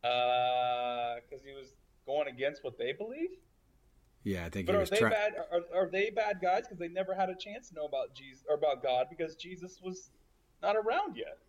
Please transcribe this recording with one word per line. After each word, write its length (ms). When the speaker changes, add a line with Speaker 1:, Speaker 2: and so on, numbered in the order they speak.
Speaker 1:
Uh, 1160
'cause 140
he 80
was 220
going 200
against 380
what 120
they 160
believe? 380
Speaker 2:
Yeah, 200
I 60
think 160
Speaker 1:
But 60
Speaker 2:
he 40
Speaker 1:
are 40
Speaker 2:
was 100
Speaker 1:
they 80
Speaker 2:
try- 120
Speaker 1:
bad? 240
Are, 120
are 160
they 200
bad 300
guys? 260
'Cause 120
they 100
never 260
had 160
a 60
chance 320
to 60
know 100
about 300
Jesus 340
or 80
about 260
God 280
because 260
Jesus 440
was 300
not 160
around 400
yet. 220